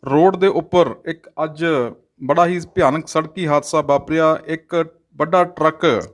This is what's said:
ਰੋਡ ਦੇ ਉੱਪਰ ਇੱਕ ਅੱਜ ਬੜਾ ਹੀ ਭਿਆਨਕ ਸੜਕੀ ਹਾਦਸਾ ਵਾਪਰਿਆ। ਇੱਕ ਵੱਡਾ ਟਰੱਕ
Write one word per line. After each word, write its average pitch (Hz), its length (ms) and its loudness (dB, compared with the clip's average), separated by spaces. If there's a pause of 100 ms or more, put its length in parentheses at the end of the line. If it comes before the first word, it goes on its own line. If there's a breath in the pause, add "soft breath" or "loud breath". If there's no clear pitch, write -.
ਰੋਡ 165 340 4
ਦੇ 185 100 2
ਉੱਪਰ 160 480 0 (120)
ਇੱਕ 165 220 -12 (160)
ਅੱਜ 156 200 -8 (600)
ਬੜਾ 160 220 2
ਹੀ 175 140 -2 (140)
ਭਿਆਨਕ 156 340 0
ਸੜਕੀ 160 380 -4
ਹਾਦਸਾ 147 340 0
ਵਾਪਰਿਆ। 156 560 0 (100)
ਇੱਕ 160 280 -8 (420)
ਵੱਡਾ 165 280 2
ਟਰੱਕ 160 420 -2 (280)